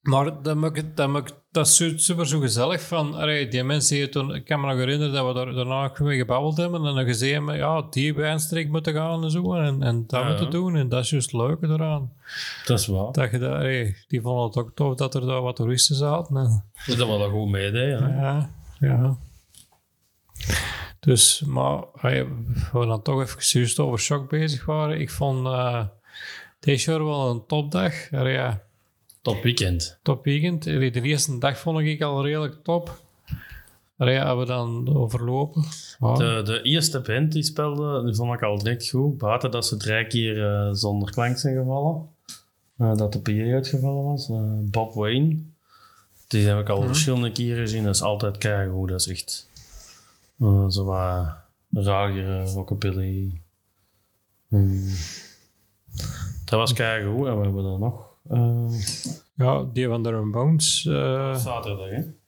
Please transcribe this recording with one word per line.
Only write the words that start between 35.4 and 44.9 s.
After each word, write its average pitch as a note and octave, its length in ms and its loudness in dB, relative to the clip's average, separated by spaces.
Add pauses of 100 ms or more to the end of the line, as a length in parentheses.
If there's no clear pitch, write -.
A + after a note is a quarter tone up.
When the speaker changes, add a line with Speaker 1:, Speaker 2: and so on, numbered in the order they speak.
Speaker 1:
Ja. A#2+ 140 2
Speaker 2:
De, A#2 320 2
de A2 160 -2
eerste D3 380 0
band B2+ 320 0
die D#3 120 0
speelde, D3 600 -2
die A2+ 100 0
vond A#2+ 180 0
ik A#2 100 -4
al G#2 140 0
direct A#2 320 -2
goed. C3+ 280 0
Buiten A#2 340 0
dat A#2 140 -2
ze A2 120 -2
drie G#2+ 300 0
keer, A2 440 0
eh, G#2 220 2
zonder G2+ 380 0
klank B2 260 0
zijn C3 200 0
gevallen. C#3 500 -2 (720)
Eh, A2+ 180 4
dat G#2+ 180 0
de - 60 -2
P G#2 80 -4
A A2 260 2
uitgevallen C3+ 500 0
was. C#3+ 260 -2
Eh, A2+ 80 -2 (240)
Bob A2 320 0